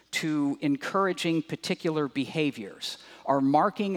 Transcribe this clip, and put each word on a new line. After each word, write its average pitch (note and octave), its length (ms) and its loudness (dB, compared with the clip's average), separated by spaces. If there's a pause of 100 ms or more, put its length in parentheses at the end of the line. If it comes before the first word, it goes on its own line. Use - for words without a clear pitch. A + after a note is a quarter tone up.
(120)
to D3 500 0
encouraging E3+ 800 0
particular D#3 680 -2
behaviors C3 920 -4 (340)
are C#3 100 4
marking F3+ 560 4